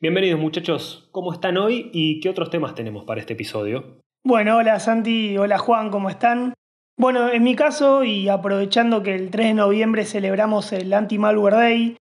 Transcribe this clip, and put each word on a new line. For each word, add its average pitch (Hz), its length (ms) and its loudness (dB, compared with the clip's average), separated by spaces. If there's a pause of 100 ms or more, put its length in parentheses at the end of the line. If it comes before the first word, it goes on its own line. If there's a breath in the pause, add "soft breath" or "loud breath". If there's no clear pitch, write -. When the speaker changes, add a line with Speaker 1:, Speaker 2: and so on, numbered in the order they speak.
Speaker 1:
Bienvenidos, 170 400 0
muchachos, 160 720 -6
¿cómo 180 200 -6
están 180 240 -2
hoy 220 360 0
y 156 260 0
qué 185 120 -4
otros 185 200 -4
temas 156 240 -4
tenemos 110 300 -10
para 110 160 -8
este 110 140 -10
episodio? 104 680 -8 (240)
Speaker 2:
Bueno, 226 320 4
hola 220 240 2
Santi, 226 580 -2
hola 202 200 2
Juan, 220 320 0
¿cómo 196 200 -4
están? 240 440 -2 (440)
Bueno, 247 320 2
en 233 140 2
mi 254 100 4
caso, 277 480 2
y 202 260 -2
aprovechando 196 760 0
que 190 100 -2
el 185 160 -6
tres 214 160 0
de 220 80 2
noviembre 214 500 2
celebramos 202 680 -2
el 190 200 -6
Anti-Malware 208 640 2
Day, 233 420 2 (240)